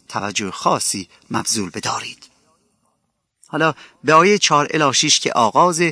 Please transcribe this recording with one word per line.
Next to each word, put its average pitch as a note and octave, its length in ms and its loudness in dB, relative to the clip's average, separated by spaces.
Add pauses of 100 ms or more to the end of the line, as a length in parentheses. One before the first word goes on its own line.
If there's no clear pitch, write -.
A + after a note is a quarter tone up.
توجه G2 420 -6
خاصی A2+ 580 -4 (220)
مبذول G#2 400 -4
بدارید. - 480 -8 (1300)
حالا D#3 260 0 (300)
به D3+ 100 4
آیهٔ F#3 240 6
چهار D3 320 0
الی C#3+ 240 0
شش - 260 0
که - 120 -4
آغاز D#3 600 2